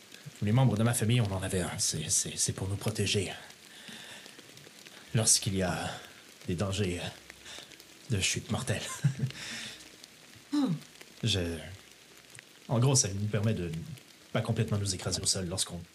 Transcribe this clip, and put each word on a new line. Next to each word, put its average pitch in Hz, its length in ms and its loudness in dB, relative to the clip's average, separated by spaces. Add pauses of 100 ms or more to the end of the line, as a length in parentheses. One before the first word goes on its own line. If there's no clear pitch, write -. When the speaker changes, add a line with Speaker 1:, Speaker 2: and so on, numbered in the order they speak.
(380)
Speaker 1:
tous - 60 -2
les 104 80 4
membres 120 240 6
de 113 60 4
ma 117 120 4
famille, 117 260 4
on 104 120 2
en 92 100 -2
avait 95 180 0
un. 82 180 -2
C'est, 80 320 -2
c'est, - 260 0
c'est - 160 2
pour 95 160 -4
nous 98 80 -2
protéger. 98 560 0 (1800)
Lorsqu'il 107 400 4
y 95 80 4
a 87 280 0 (580)
des 90 80 2
dangers, 92 460 0
euh, - 1120 -8
de 95 40 2
chute - 300 0
mortelle. - 360 0
<laughs> - 40 -8 (1600)
Speaker 2:
Hmm. 269 200 4 (520)
Speaker 1:
Je, 98 160 2 (1300)
en 120 100 2
gros, 131 160 8
ça 120 140 4
nous 98 180 0
permet 107 260 2
de 87 200 -2 (600)
pas 120 80 2
complètement 110 380 2
nous 98 160 0
écraser 92 260 -2
au 98 60 -4
sol 95 220 0
lorsqu'on 87 320 -4 (140)